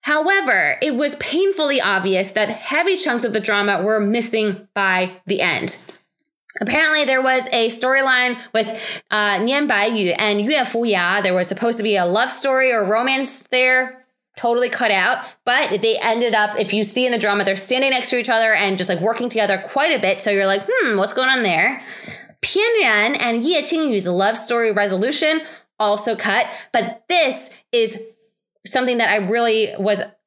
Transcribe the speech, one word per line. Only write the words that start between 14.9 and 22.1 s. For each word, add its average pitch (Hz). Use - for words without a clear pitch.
But 190
they 220
ended 233
up, 214
if 196
you 208
see 254
in 247
the 233
drama, 202
they're 196
standing 262
next 247
to 247
each 233
other 226
and 190
just, 185
like, 170
working 233
together 202
quite 294
a 302
bit. 190
So 208
you're 196
like, 202
"Hmm, 359
what's 196
going 262
on 254
there?" 190